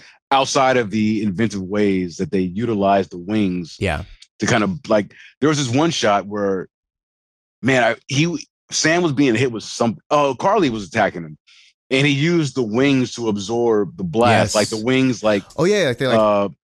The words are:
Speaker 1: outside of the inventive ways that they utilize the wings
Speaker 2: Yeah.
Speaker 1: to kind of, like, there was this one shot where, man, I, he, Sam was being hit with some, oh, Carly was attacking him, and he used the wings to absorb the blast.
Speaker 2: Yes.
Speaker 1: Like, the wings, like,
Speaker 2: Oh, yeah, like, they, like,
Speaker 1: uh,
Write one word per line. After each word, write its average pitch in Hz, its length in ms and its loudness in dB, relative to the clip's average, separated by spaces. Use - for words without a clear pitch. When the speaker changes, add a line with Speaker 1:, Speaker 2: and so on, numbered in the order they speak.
Speaker 1:
outside 135 480 2
of 110 120 -2
the 107 320 0
inventive 101 400 -4
ways 92 540 0
that 90 140 -6
they 98 100 0
utilize 98 680 0
the 90 100 -16
wings 90 600 -4
Speaker 2:
Yeah. 82 260 -4
Speaker 1:
to 104 80 -4
kind 107 180 2
of, 98 140 -4
like, - 240 0
there 147 100 2
was 147 80 0
this 139 100 -4
one 147 220 2
shot 101 360 0
where, 101 420 -4
man, 123 240 2
I, 113 120 2
he, 156 400 -2
Sam 165 320 0
was 160 100 0
being 131 240 2
hit 127 160 0
with 107 100 -8
some, 117 340 -2
oh, 143 240 2
Carly 196 360 2
was 104 180 -6
attacking 90 340 -2
him, 78 160 -16
and 135 160 2
he 147 60 2
used 156 440 0
the 131 80 0
wings 127 500 2
to 117 140 -4
absorb 107 680 0
the 98 60 -8
blast. 107 460 4
Speaker 2:
Yes. - 80 -6
Speaker 1:
Like, 104 140 2
the 107 140 -6
wings, 127 380 0
like, 104 220 0
Speaker 2:
Oh, 156 80 0
yeah, 202 240 2
like, 120 100 -2
they, 135 100 -2
like, 117 100 2
Speaker 1:
uh, 104 300 2